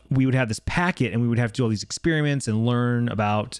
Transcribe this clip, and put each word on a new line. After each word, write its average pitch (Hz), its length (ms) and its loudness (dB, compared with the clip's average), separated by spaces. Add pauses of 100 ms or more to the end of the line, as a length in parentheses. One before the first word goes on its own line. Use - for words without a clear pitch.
we 131 160 2
would 131 80 2
have 131 140 2
this 127 180 -6
packet 175 480 0
and 117 80 0
we 120 60 2
would 117 100 0
have 117 160 0
to - 40 -10
do 127 60 0
all 113 60 2
these 104 140 -2
experiments 147 640 -2
and 110 180 2
learn 120 440 0
about 104 500 -2